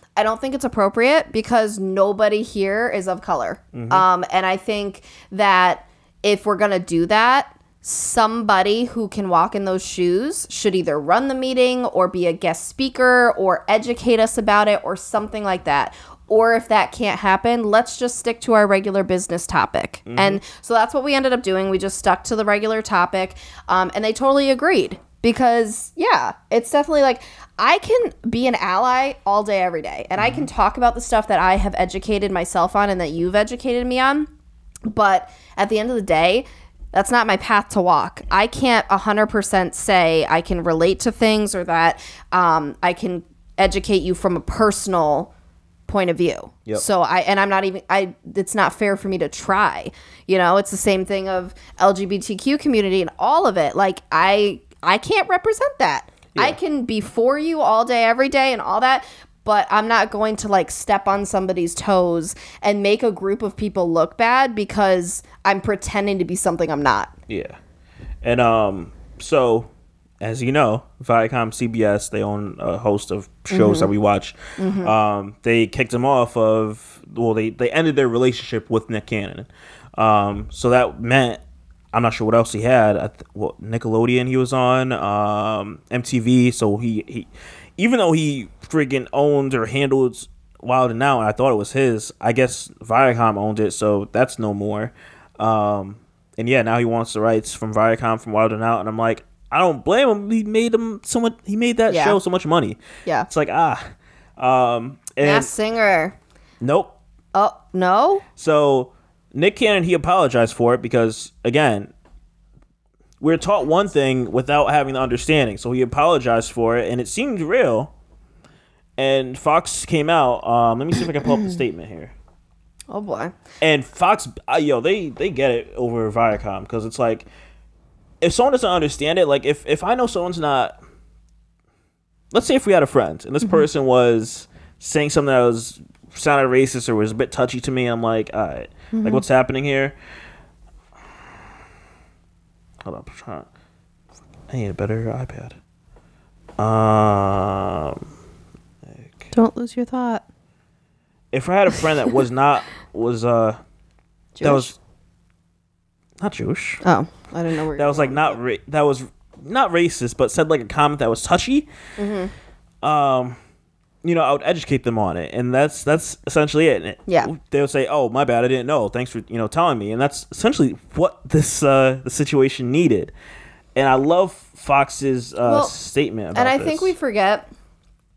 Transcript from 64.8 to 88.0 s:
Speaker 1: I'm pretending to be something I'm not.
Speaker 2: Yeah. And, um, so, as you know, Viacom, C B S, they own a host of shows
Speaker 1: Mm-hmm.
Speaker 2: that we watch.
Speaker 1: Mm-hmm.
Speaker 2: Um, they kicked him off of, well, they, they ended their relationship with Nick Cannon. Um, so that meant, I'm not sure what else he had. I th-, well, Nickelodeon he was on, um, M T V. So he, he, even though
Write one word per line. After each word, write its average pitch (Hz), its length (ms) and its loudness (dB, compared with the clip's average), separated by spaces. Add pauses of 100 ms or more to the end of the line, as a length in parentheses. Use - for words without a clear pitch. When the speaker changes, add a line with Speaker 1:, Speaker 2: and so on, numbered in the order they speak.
Speaker 1:
I'm 196 160 2
pretending 202 580 -2
to 180 60 0
be 180 100 -6
something 170 380 -2
I'm 143 100 -2
not. 120 300 0 (160)
Speaker 2:
Yeah. - 300 -10 (640)
And, 120 180 0
um, 107 500 2 (300)
so, 120 480 2 (520)
as 113 220 -6
you 123 80 0
know, 120 340 2 (180)
Viacom, 117 500 0
C 123 140 -4
B 113 180 -2
S, 104 240 0
they 107 140 -6
own 104 360 -6
a 85 200 -4
host 107 320 -2
of 98 180 -8 (160)
shows 107 320 4
Speaker 1:
Mm-hmm. - 40 -4
Speaker 2:
that 95 80 2
we 104 100 0
watch. 101 360 0 (220)
Speaker 1:
Mm-hmm. 190 320 -2
Speaker 2:
Um, 104 540 0
they 117 240 2
kicked 123 260 -4
him 120 140 0
off 127 320 2
of, 110 640 -2 (100)
well, 113 220 0
they, 110 160 -2
they 120 200 -2
ended 160 260 0
their 135 120 4
relationship 120 640 -2
with 113 180 -2
Nick 107 180 -6
Cannon. 101 400 -8 (520)
Um, 104 520 2
so - 200 -2
that 123 320 2
meant, 120 380 0 (520)
I'm 117 100 0
not 113 120 0
sure 113 100 -4
what 110 100 2
else 117 180 2
he 107 100 -6
had. 117 340 4
I - 120 -4
th-, - 140 -14 (120)
well, 101 280 -6
Nickelodeon 117 640 0
he 131 120 0
was 127 160 -2
on, 127 380 2
um, 104 880 -4 (100)
M 123 120 -4
T 127 180 -2
V. 123 300 4
So 104 280 0
he, 113 280 -4
he, - 220 -12 (480)
even 233 220 2
though 175 140 4